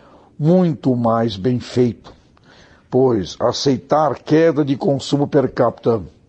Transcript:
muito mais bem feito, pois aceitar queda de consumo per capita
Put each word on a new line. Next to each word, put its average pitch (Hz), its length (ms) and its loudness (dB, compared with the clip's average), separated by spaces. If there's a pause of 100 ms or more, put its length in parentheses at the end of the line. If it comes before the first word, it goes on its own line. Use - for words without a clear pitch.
(380)
muito 156 560 2
mais 113 440 0
bem 123 200 -2
feito, - 540 -2 (800)
pois 123 500 0
aceitar 135 800 0
queda 156 440 2
de 139 140 -2
consumo 139 500 -2
per 139 240 0
capita 117 520 -2 (260)